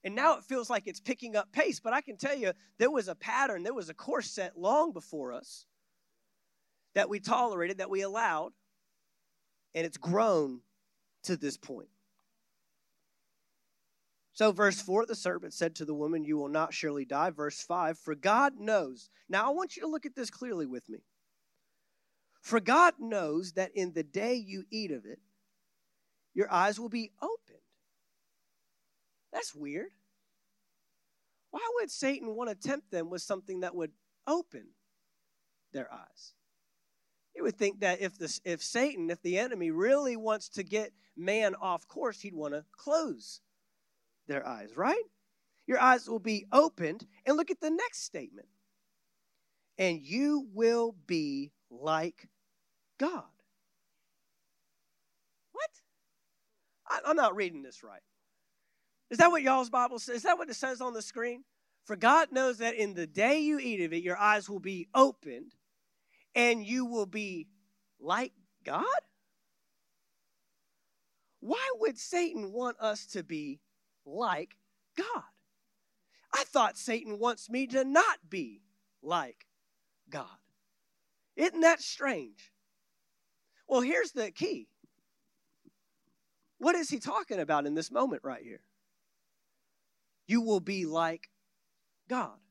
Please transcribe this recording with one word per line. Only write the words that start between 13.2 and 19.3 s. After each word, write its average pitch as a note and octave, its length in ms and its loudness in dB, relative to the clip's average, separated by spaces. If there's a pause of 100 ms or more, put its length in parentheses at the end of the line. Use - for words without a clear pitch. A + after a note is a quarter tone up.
So A3 180 6
verse G3 300 4
four, G3+ 240 2
the A#3 80 -6
serpent F3+ 400 -4
said E3 220 -2
to D#3 100 -8
the D3+ 80 -4
woman, D3+ 300 -2
"You D3+ 140 0
will C#3+ 120 -2
not D#3+ 240 0
surely C#3+ 320 -4
die." D3 240 0
Verse D3 320 -6
five, E3 380 -2
"For D#3 160 -6
God A3+ 420 4
knows." F#3+ 520 0 (200)
Now G3 160 2